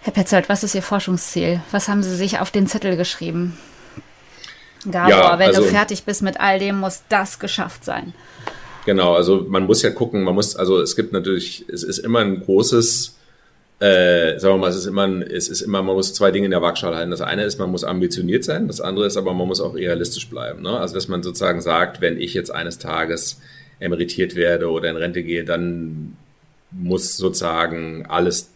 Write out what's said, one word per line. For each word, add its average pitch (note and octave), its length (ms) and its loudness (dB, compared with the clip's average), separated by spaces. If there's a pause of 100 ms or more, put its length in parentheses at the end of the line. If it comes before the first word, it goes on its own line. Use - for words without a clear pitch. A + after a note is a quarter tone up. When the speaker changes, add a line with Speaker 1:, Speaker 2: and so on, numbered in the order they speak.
Speaker 1:
Herr - 120 -4
Petzold, F#3 340 2
was G3+ 160 0
ist G3+ 120 -2
Ihr F#3+ 60 -2
Forschungsziel? F3 800 -2 (100)
Was G3+ 180 -2
haben G3+ 140 2
Sie F#3 120 -2
sich F#3+ 240 -2
auf - 120 -4
den G3 160 4
Zettel G3 280 0
geschrieben? E3+ 640 -4 (1300)
Gabor, F3+ 200 4
Speaker 2:
Ja, F3+ 300 8
Speaker 1:
wenn F#3+ 80 6
Speaker 2:
also F#3+ 160 6
Speaker 1:
du G3 40 6
fertig G3+ 380 2
bist G3+ 160 -2
mit F#3+ 180 -2
all F#3+ 200 2
dem, G3 200 -2
muss F#3+ 300 -4
das G3 300 0
geschafft F#3+ 440 -6
sein. - 300 -6 (720)
Speaker 2:
Genau, F#2 300 4
also F2+ 340 4
man F#2+ 160 2
muss G#2+ 160 4
ja A2+ 80 2
gucken, G#2+ 340 -2
man F#2 100 2
muss, G2+ 220 0
also F#2 240 2
es - 160 -2
gibt - 160 -2
natürlich, F#2 560 -4
es F2 160 -8
ist - 140 -6
immer A#2 220 0
ein G2 200 0
großes, A2 800 2 (600)
äh, F2 600 6
sagen F#2+ 160 6
wir F#2 40 2
mal, F#2 100 2
es F2+ 80 -2
ist F#2 80 -6
immer G2 200 0
ein, F#2 160 0
es - 280 -4
ist E2+ 120 -4
immer, G2 220 -2
man F#2+ 120 0
muss F#2+ 180 0
zwei G2 180 4
Dinge G2 140 2
in F#2+ 60 0
der F2 100 2
Waagschale E2+ 340 0
halten. E2+ 160 -4
Das E2 80 -6
eine G2+ 240 -2
ist, G#2 160 -4
man F#2 100 -2
muss F2+ 140 -4
ambitioniert F2+ 600 0
sein, F3 220 -2
das - 120 -8
andere F#2+ 280 -2
ist G2 100 -2
aber, F#2 160 -2
man F2+ 140 -2
muss F#2 120 -2
auch D#2+ 160 -4
realistisch E2+ 540 -4
bleiben, B1+ 320 -10
ne? G#2 180 -4
Also F2 160 -4
dass F#2+ 140 -4
man F2+ 120 -2
sozusagen F2+ 380 -2
sagt, E2 400 0
wenn E2+ 180 0
ich - 160 -6
jetzt F2 160 -4
eines E2+ 280 -8
Tages E2 640 -4 (380)
emeritiert F2 560 -2
werde E2+ 360 2
oder D#2+ 180 -2
in E2 60 -4
Rente E2+ 260 -4
gehe, E2+ 220 -4
dann E2 720 -6 (560)
muss F#2 460 -2
sozusagen E2 880 -2
alles F2 480 0